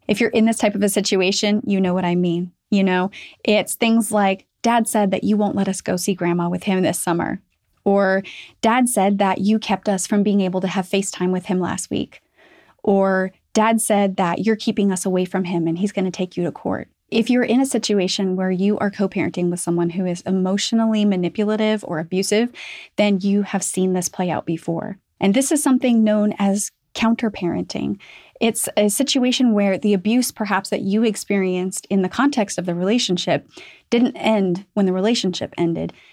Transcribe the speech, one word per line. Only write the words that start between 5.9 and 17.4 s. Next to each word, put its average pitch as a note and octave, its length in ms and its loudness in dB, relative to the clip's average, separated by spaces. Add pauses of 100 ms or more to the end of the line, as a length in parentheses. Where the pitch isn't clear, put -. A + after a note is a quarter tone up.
see F3+ 180 -2
Grandma F3 340 -2
with F3 160 -4
him F#3 180 0
this F#3 160 0
summer." E3+ 420 -2 (440)
Or, G3 400 2 (360)
"Dad A#3+ 280 2
said G3+ 300 2
that G3 200 2
you G#3+ 220 2
kept G3+ 280 -2
us F#3+ 160 -2
from G3+ 200 2
being G3+ 160 2
able F#3 200 0
to F#3+ 60 -2
have F#3 180 -2
FaceTime G3 460 -2
with F3+ 160 -2
him F#3 140 -2
last F#3 300 -6
week." - 320 -6 (600)
Or, F#3+ 480 2 (220)
"Dad A3 280 2
said G3+ 360 0
that F3+ 280 -2
you're A3 120 2
keeping G#3 340 0
us F#3 160 -4
away F#3 180 0
from F#3 200 -2
him F3 240 -2
and E3 100 -2
he's G3+ 140 -2
gonna F#3+ 180 -2
take F3+ 260 -6
you F3 60 -2
to E3+ 80 -2
court." - 380 -6 (200)
If A3+ 220 0
you're B3 140 2